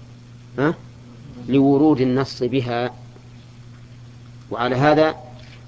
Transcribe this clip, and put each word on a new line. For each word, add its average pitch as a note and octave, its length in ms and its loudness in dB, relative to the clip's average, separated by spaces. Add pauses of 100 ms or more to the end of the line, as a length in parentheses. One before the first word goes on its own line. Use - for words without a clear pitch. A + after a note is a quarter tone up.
(580)
ها، D3+ 160 0 (760)
لورود C#3 520 4
النص C3 420 -2
بها. A#2+ 480 -2 (1600)
وعلى A#2+ 260 -2
هذا D3+ 500 2 (420)